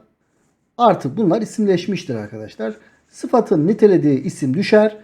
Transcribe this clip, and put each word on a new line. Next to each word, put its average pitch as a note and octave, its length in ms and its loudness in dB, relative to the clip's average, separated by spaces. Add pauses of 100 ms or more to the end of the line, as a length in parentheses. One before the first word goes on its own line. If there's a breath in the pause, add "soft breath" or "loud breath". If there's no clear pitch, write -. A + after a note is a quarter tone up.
(800)
artık F3 380 2
bunlar G3+ 260 0
isimleşmiştir F#3 720 -2
arkadaşlar. G#2+ 600 -10 (320 soft breath)
Sıfatın A3 580 0
nitelediği D#3+ 560 2
isim C3+ 320 -4
düşer G#3+ 500 2